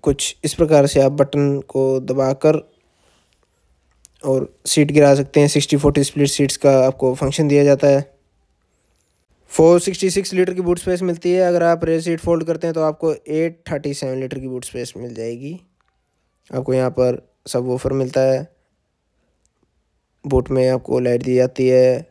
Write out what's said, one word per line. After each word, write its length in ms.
कुछ 400
इस 100
प्रकार 320
से 160
आप 120
बटन 440
को 340
दबाकर 540
और 280
सीट 260
गिरा 220
सकते 260
हैं। 80
सिक्सटी 280
फ़ोर्टी 280
स्प्लिट 240
सीट्स 280
का 160
आपको 280
फंक्शन 340
दिया 160
जाता 240
है। 120
फ़ोर 280
सिक्सटी 300
सिक्स 220
लीटर 220
की 60
बूट 180
स्पेस 240
मिलती 300
है। 100
अगर 200
आप 220
रेयर 160
सीट 200
फोल्ड 240
करते 220
हैं 80
तो 80
आपको 300
एट 580
थर्टी 240
सेवन 260
लीटर 180
की 100
बूट 160
स्पेस 320
मिल 180
जाएगी। 440
आपको 240
यहाँ 180
पर 300
सबवूफर 480
मिलता 280
है, 240
बूट 260
में 180
आपको 320
लाइट 220
दी 120
जाती 340
है 320